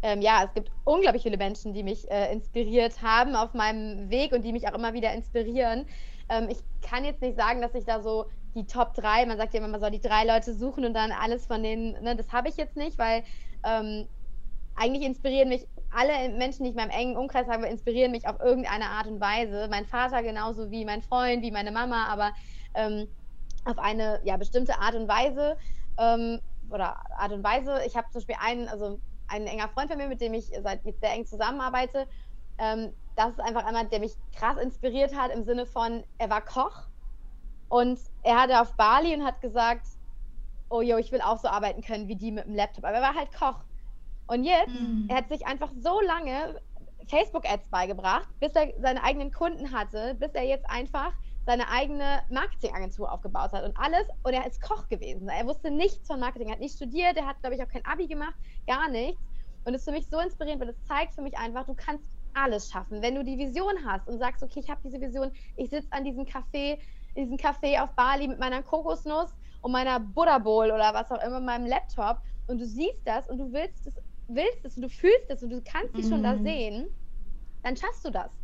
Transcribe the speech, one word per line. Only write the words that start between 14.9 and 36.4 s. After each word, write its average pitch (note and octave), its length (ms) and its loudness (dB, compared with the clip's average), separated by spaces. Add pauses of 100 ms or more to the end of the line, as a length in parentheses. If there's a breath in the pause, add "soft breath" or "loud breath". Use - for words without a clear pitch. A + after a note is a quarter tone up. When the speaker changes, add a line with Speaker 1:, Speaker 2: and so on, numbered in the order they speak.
Speaker 1:
inspirieren C4+ 460 4
mich B3 180 0 (240)
alle C4 380 2
Menschen, B3+ 340 0
die B3+ 60 0
ich A3+ 60 -4
in A#3 60 -2
meinem G#3 160 -2
engen B3 200 -2
Umkreis B3+ 300 0
habe, A3+ 200 0
inspirieren A#3+ 440 2
mich A#3 160 -4
auf G#3+ 120 -4
irgendeine A#3+ 460 2
Art G#3+ 220 -2
und G#3+ 120 -6
Weise. G#3 500 0
Mein G3+ 160 -2
Vater B3 380 0
genauso A3 480 -4
wie A3 140 -4
mein G#3+ 160 -4
Freund, B3 420 2
wie A#3 80 -2
meine G#3 200 -2
Mama, A3+ 360 0
aber, G#3 260 0 (420 loud breath)
ähm, G#3+ 320 0 (580)
auf A#3 120 0
eine, G#3+ 460 2
ja, F#3+ 140 2
bestimmte B3 420 4
Art A3 160 2
und A3 140 -2
Weise, C#4 480 2 (400 loud breath)
ähm, A#3 420 4 (300)
oder G3 280 -2 (200)
Art G3+ 160 -2
und G3+ 100 -4
Weise. C4 420 2
Ich A#3+ 120 -2
habe A#3 140 -2
zum A#3+ 80 -4
Beispiel A3 200 -4
einen, A#3+ 300 -2
also G#3 320 -4 (260)
ein G#3 200 -4
enger G#3+ 220 -4
Freund C#4+ 200 -2
von D#4+ 80 -2
mir, C#4 100 -4
mit B3+ 140 -4
dem A3+ 120 -2
ich A3+ 180 -4 (120)
seit G3+ 220 -2
jetzt A3 160 -2
sehr G#3+ 100 2
eng A3 140 -4
zusammenarbeite, B3+ 840 0 (500 soft breath)
ähm, A3 360 -2 (220)
das A3+ 160 4
ist - 80 -6
einfach A3+ 260 0
einer, A3 200 2
der A3+ 140 0
mich G#3 160 -2 (180)
krass C4 240 2
inspiriert C4 580 0
hat B3+ 160 0
im A3+ 120 -2
Sinne A#3+ 220 0
von, A#3 400 -2 (120)
er A3 120 -2
war G#3+ 120 2